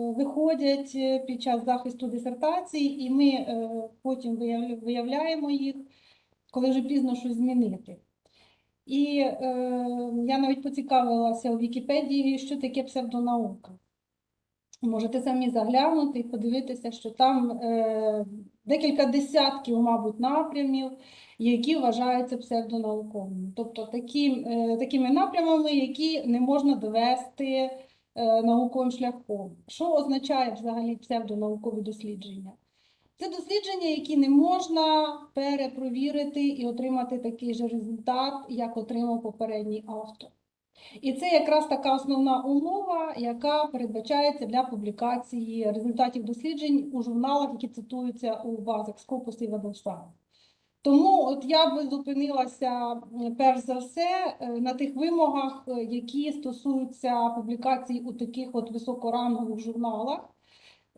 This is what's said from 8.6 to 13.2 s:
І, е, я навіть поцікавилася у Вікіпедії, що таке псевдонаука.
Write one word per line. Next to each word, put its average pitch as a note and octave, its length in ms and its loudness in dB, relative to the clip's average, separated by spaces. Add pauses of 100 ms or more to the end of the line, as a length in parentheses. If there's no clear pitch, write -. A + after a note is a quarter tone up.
І, C#4+ 340 2
е, - 180 2 (920)
я C4+ 100 2
навіть C4+ 260 2
поцікавилася A#3+ 880 2
у A3+ 60 2
Вікіпедії, C4+ 840 0
що C#4+ 180 -6
таке C4 260 -2
псевдонаука. A#3+ 880 -2 (1080)